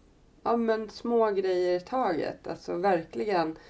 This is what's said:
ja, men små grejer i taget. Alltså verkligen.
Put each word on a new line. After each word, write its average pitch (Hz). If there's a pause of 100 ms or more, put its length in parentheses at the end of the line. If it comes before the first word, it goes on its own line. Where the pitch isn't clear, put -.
(420)
ja, 226
men 220
små 226
grejer 180
i 180
taget. 190
Alltså 170
verkligen. 175 (140)